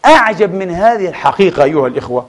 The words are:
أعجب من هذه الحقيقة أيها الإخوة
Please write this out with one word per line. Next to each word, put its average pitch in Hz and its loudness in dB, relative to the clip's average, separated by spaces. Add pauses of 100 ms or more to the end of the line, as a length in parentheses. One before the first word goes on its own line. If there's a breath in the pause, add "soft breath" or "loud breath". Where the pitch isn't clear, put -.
أعجب 214 2
من 190 -6
هذه 196 0
الحقيقة 151 0
أيها 143 0
الإخوة 123 -6